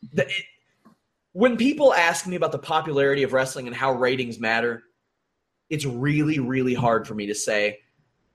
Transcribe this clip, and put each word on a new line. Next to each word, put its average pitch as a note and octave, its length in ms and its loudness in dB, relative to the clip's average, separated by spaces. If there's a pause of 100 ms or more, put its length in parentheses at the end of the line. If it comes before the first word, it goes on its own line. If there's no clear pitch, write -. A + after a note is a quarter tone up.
(140)
The, D#3 140 0
it, C#5+ 160 -8 (880)
when A#3 260 2
people C#4+ 360 4
ask E3+ 340 2
me F3+ 80 -4
about D#3+ 160 0
the C#3+ 80 -4
popularity C#3+ 640 0
of A#2 100 0
wrestling C3 340 -2
and A#2+ 80 -10
how C3+ 180 0
ratings B2 460 -2
matter, A2+ 440 -2 (880)
it's D3 160 -4
really, D3 540 0
really B2+ 340 0
hard A#2 340 2
for A2+ 60 -12
me G#2 140 -6
to G#2 80 -6
say G#2 440 0 (560)